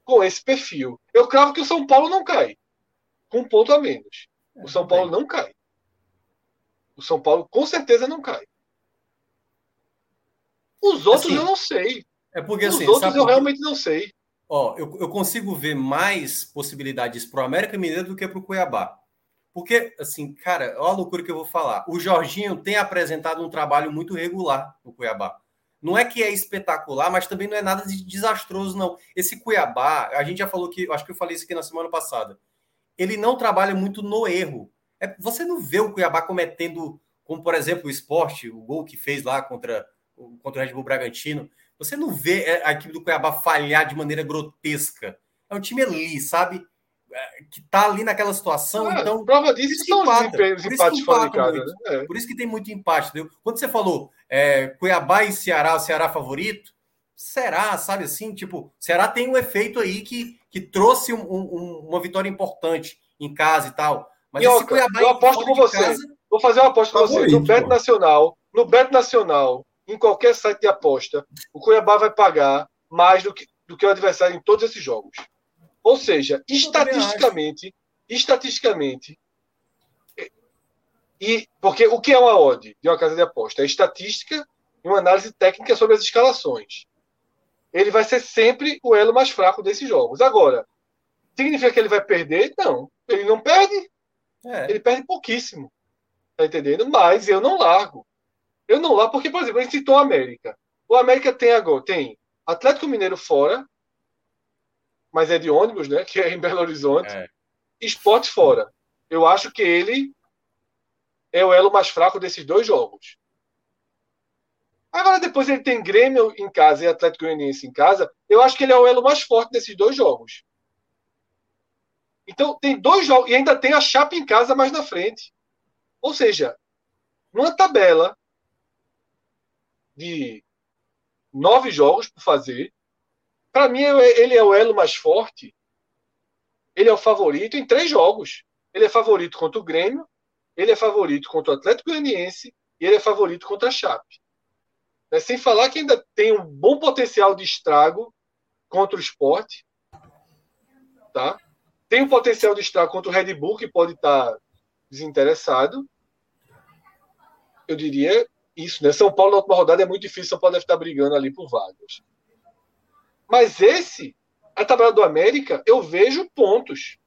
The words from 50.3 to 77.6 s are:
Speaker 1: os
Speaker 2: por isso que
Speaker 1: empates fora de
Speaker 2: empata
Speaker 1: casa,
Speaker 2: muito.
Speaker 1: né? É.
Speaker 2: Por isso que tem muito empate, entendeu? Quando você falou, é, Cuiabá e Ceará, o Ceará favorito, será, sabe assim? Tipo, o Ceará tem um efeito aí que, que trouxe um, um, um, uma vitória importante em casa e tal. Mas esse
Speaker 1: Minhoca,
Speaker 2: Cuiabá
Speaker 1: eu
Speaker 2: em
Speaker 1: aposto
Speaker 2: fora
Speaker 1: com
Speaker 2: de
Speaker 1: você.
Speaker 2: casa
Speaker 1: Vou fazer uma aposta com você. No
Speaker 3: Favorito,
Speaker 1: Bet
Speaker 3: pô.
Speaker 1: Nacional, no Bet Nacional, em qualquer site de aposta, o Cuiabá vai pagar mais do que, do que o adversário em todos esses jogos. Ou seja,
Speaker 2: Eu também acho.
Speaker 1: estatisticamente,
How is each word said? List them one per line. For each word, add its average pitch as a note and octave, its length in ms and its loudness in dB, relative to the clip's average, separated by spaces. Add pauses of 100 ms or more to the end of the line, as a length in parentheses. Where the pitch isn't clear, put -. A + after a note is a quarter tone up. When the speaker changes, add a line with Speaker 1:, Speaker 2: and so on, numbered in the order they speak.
Speaker 1:
os F3 80 -14
Speaker 2:
por G3 100 -8
isso C4 100 0
que - 60 4
Speaker 1:
empates C#4 160 -4
fora B3 160 2
de A3 60 0
Speaker 2:
empata B2+ 260 -2
Speaker 1:
casa, C3+ 120 -8
Speaker 2:
muito. D3+ 80 -14 (180)
Speaker 1:
né? C#3+ 120 -4
É. C#3+ 40 -12
Speaker 2:
Por F3 100 -12
isso A#3 100 -10
que A3 100 -16
tem A#3+ 100 -8
muito A3 260 -10
empate, E3+ 380 -4
entendeu? D#3 200 -14 (120)
Quando A#3 160 -8
você C#4 100 -8
falou, F#3+ 420 -4 (180)
é, C#3 400 0
Cuiabá F3+ 560 0
e G3+ 80 -6
Ceará, D#3+ 440 -2
o - 20 -2
Ceará D#3 300 -2
favorito, D#3 640 -10 (420)
será, G#3 640 -4
sabe G3 260 -6
assim? G#3 300 -12
Tipo, F#3 240 -14
o - 220 -18
Ceará F3 260 0
tem A#3+ 220 -4
um C4 80 0
efeito A#3 420 -4
aí G3 220 -4
que, A#3+ 400 -14 (100)
que F#3 100 -12
trouxe G3+ 520 0
um, A3+ 100 -6
um, F#3+ 320 -10
um, E3+ 240 -12 (100)
uma F3 120 -2
vitória F#3+ 280 -6
importante E3 720 -6 (220)
em C#3+ 120 -12
casa D#3 360 0
e - 40 -18
tal. D3+ 380 -4 (220)
Mas C#3 100 -4
esse B3 100 8
Speaker 1:
Minhoca, A#3 160 4
Speaker 2:
Cuiabá A#3+ 320 0
Speaker 1:
eu A#3 60 4
Speaker 2:
em B3+ 40 6
Speaker 1:
aposto B3 240 6
Speaker 2:
fora A#3+ 120 -6
Speaker 1:
com C4+ 60 2
Speaker 2:
de C4+ 80 4
Speaker 1:
você. A#3 180 4
Speaker 2:
casa - 380 -2 (120)
Speaker 1:
Vou G#3+ 120 0
fazer A#3 200 4
uma C4 100 8
aposta A3 220 2
com A3+ 140 4
você. A#3 80 -2
No - 120 2
Speaker 3:
Favorito, D3 200 4
Speaker 1:
Bet A#3+ 160 4
Speaker 3:
pô. B3+ 60 -6
Speaker 1:
Nacional, F3+ 680 4 (140)
no A#3 140 2
Bet B3+ 260 4
Nacional, D#3 720 2 (220)
em G#3+ 100 -10
qualquer A#3 380 4
site G#3 280 -4
de G#3+ 40 2
aposta, D3 580 -2 (280)
o D3 80 -18
Cuiabá G#3+ 360 4
vai G#3+ 140 2
pagar D3+ 580 2 (220)
mais F3+ 320 4
do G3 100 -6
que, - 140 -20 (220)
do E3+ 80 -20
que G3 100 0
o G3+ 40 4
adversário F#3 440 0
em E3 80 -14
todos G#3+ 260 0
esses - 140 -14
jogos. A#2+ 320 -10 (720)
Ou A4 140 6
seja, C#4 380 -2 (120)
Speaker 2:
Eu C#4+ 240 -2
também C#4 220 2
acho. C#4 60 -2
Speaker 1:
estatisticamente, F#3+ 760 -4 (340)